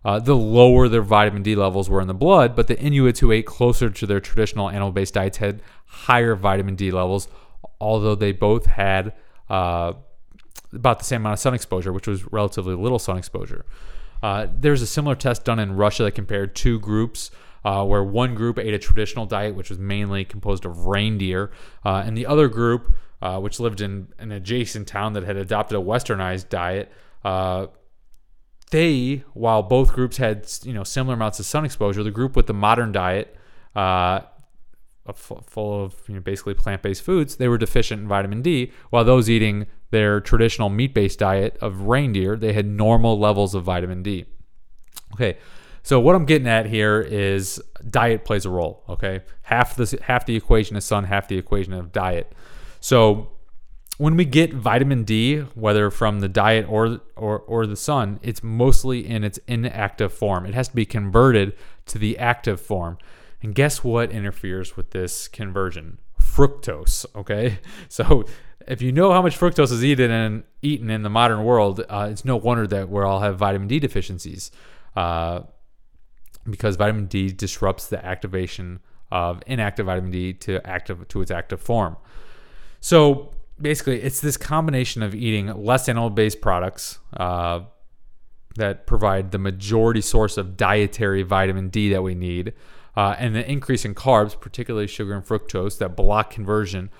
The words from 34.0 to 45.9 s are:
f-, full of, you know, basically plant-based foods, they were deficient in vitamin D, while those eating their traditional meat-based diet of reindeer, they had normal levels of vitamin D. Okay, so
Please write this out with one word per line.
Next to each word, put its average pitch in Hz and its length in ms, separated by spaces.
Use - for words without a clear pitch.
f-, - 260
full 104 380
of, 95 120
you 101 80
know, 95 60
basically 101 320
plant-based 98 500
foods, 165 320
they 127 140
were 120 80
deficient 110 440
in 107 60
vitamin 101 340
D, 135 300
while 117 140
those 120 260
eating 107 380
their 104 300
traditional 113 480
meat-based 104 500
diet 98 420
of 95 200
reindeer, 107 560
they 107 160
had 104 120
normal 110 540
levels 101 340
of 90 120
vitamin 90 360
D. 92 240
Okay, 101 240
so 135 160